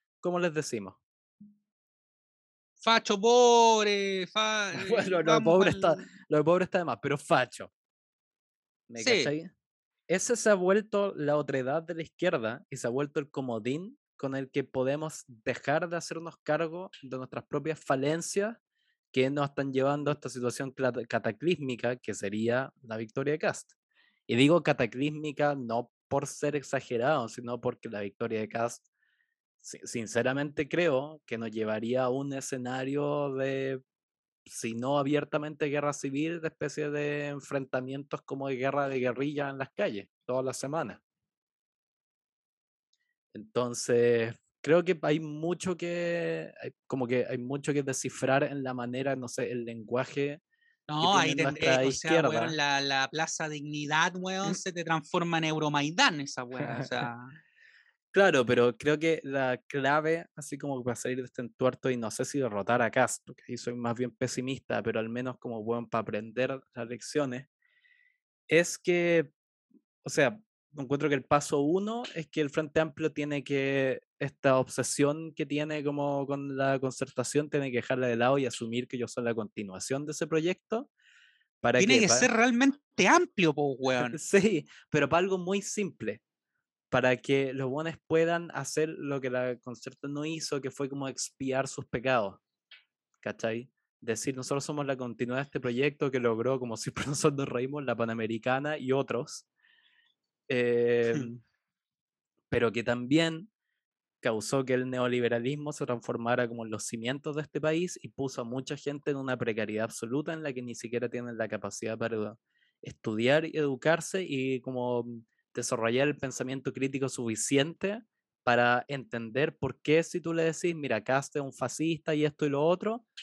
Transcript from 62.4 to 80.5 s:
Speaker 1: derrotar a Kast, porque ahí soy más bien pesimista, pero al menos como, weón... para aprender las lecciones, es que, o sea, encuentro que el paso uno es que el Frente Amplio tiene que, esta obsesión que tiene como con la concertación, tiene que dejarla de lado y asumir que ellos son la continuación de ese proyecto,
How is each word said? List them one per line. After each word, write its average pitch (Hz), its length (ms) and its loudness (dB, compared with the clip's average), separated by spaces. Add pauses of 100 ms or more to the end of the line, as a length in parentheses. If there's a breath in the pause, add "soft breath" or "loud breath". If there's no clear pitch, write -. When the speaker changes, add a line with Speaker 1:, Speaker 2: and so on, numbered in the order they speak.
Speaker 1:
derrotar 117 420 0
a 110 80 2
Kast, - 340 2
porque - 240 -20
ahí 120 80 -10
soy 123 200 -6
más 117 200 -2
bien 120 140 -4
pesimista, 123 720 -4
pero 113 160 -2
al 110 100 -4
menos 123 300 -6
como, 113 220 -8
weón... 117 280 -4
para 113 140 -2
aprender 113 580 -4 (140)
las 117 140 -8
lecciones, 131 580 -4 (1040)
es 170 300 4
que, 170 520 2 (760)
o 147 60 -8
sea, 127 300 2 (360)
encuentro 143 320 0
que 143 80 4
el 135 80 -2
paso 147 360 2
uno 202 540 0
es 160 160 -8
que 156 120 -2
el 143 80 0
Frente 156 300 0
Amplio 156 320 -2
tiene 147 320 -4
que, 135 580 0 (180)
esta 139 380 4
obsesión 143 760 0
que 156 120 -4
tiene 151 380 -2
como 143 420 0
con 139 300 -4
la 135 240 2
concertación, 131 720 -2
tiene 139 200 0
que 120 80 0
dejarla 127 300 0
de 117 80 2
lado 123 220 4
y 135 80 2
asumir 117 420 -4
que - 80 -8
ellos 120 160 -4
son 123 120 -6
la 117 100 0
continuación 110 720 -6
de 151 60 -8
ese 160 160 -4
proyecto, 175 640 -2 (680 soft breath)